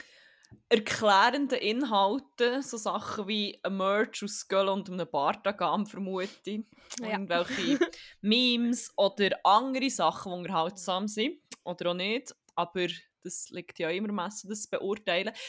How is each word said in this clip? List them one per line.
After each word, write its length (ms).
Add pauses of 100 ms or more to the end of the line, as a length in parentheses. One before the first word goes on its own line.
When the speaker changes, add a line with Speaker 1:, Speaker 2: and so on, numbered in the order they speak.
(680)
Speaker 1:
erklärenden 880
Inhalten. 1040
So 140
Sachen 500
wie 360
ein 140
Merch 460
aus 240
Göllen 220
und 200
einem 200
Bartagam, 760
vermute 440 (160)
ich. 200 (340)
Speaker 2:
Ja. 120
Speaker 1:
Irgendwelche 680
Speaker 2:
<laughs> 120 (300)
Speaker 1:
Memes 720
oder 480
andere 460
Sachen, 420
die 80
unterhaltsam 680
sind 340 (220)
oder 280
auch 40
nicht. 380 (220)
Aber 320 (360)
das 260
liegt 280
ja 120
immer 200
am 160
Essen, 240
das 140
zu 60
beurteilen. 640 (160)